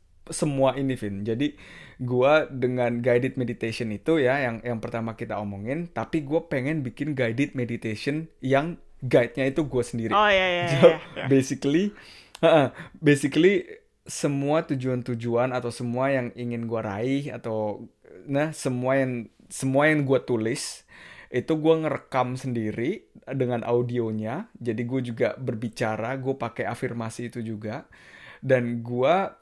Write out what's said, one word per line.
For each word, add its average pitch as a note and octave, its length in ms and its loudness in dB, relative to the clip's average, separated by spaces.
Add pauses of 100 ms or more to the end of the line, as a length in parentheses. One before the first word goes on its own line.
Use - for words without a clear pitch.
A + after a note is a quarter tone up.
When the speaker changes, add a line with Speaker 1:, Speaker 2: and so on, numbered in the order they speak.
(260)
Speaker 1:
semua C3+ 480 2
ini, C3+ 200 -2
Vin. G2+ 280 -6
Jadi, A#2 360 -2 (400)
gua B2+ 480 4
dengan B2 520 0
guided B2 380 2
meditation A#2 540 -4
itu G#2+ 280 0
ya, C3+ 220 2
yang, A#2 220 -2
yang A#2 160 -4
pertama A2+ 360 -6
kita A2+ 220 -8
omongin, G#2 520 -6
tapi C3 340 -4
gua D3+ 240 -2
pengen D3 340 -2
bikin C#3+ 320 -6
guided B2+ 400 0
meditation A#2+ 800 -4 (100)
yang C#3 340 2 (260)
guide-nya B2+ 460 2
itu C#3 180 0
gua B2+ 180 0
sendiri. A2+ 300 -4
Speaker 2:
Oh, G#3 140 6
iya, F#3+ 220 4
iya, F3 220 0
Speaker 1:
So, D3 160 8
Speaker 2:
iya, D#3+ 120 8 (160)
iya. C#3 120 -4
Speaker 1:
basically, C3+ 580 2 (540)
heeh, D#3+ 280 6 (280)
basically, D3 600 4 (480)
semua C#3+ 640 0
tujuan-tujuan B2 880 -2
atau B2 160 -4
semua B2 420 -2
yang B2+ 220 -2
ingin A#2+ 320 -6
gua A2+ 200 -4
raih B2+ 440 -2
atau, A2 560 -6 (400)
nah, C#3+ 260 -2
semua B2+ 460 -2
yang, C3 160 2 (340)
semua C3+ 400 0
yang D#3 160 4
gua C3+ 180 4
tulis, A#2 640 -4 (420)
itu B2+ 260 -2
gua D#3+ 260 4
ngerekam B2+ 540 -2
sendiri A#2+ 720 -4 (220)
dengan B2 340 -2
audionya. A#2+ 960 -2
Jadi A#2 260 -4
gua B2 180 -2
juga A#2+ 340 0
berbicara, A#2 840 -4
gua C3+ 200 -2
pakai A#2 280 -6
afirmasi A#2 640 -6
itu A#2+ 120 -8
juga. A2 460 -8 (520)
Dan B2 420 2
gua, B2+ 500 2 (120)